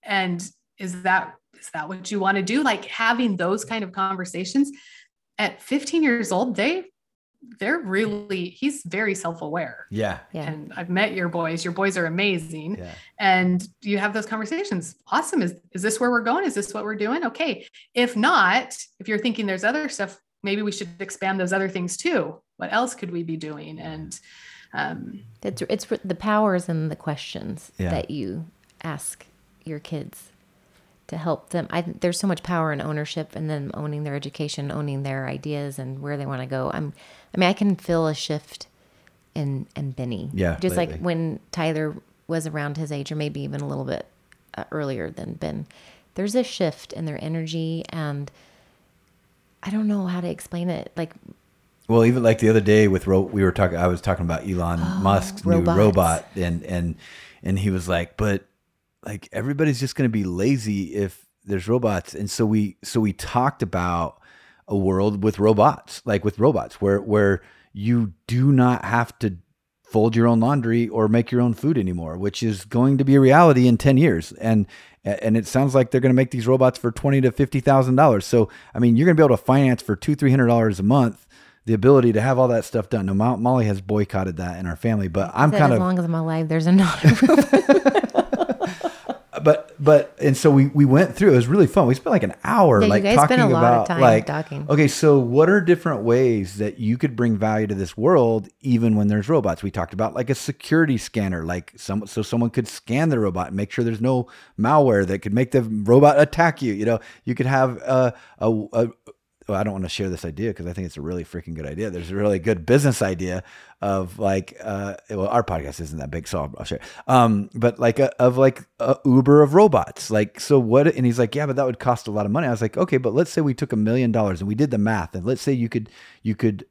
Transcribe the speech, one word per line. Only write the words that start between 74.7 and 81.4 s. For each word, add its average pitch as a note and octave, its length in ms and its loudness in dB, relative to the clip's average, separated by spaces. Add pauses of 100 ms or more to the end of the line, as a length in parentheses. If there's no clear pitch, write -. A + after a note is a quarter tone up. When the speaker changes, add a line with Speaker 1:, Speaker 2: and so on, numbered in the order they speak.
Speaker 2:
and A2 340 0
it G#2 80 -2
sounds C3 280 0
like C3 160 4
they're B2+ 120 2
gonna C3 100 4
make B2+ 200 2
these A#2 140 -4
robots C3 320 4
for A#2 140 -2
twenty C#3 300 2
to B2+ 100 4
fifty C#3 280 0
thousand C3 360 4
dollars. C3 300 4
So, A2+ 240 2 (240)
I - 40 -4
mean, A#2+ 180 4
you're C#3+ 100 4
gonna F3+ 80 6
be D#3 80 6
able B2+ 160 6
to - 40 -6
finance C3 380 4
for G#2 160 -4
two, - 180 -2
three C#3 160 2
hundred C3 180 4
dollars A2+ 300 2
a G2 40 -2
month A#2+ 420 2 (400)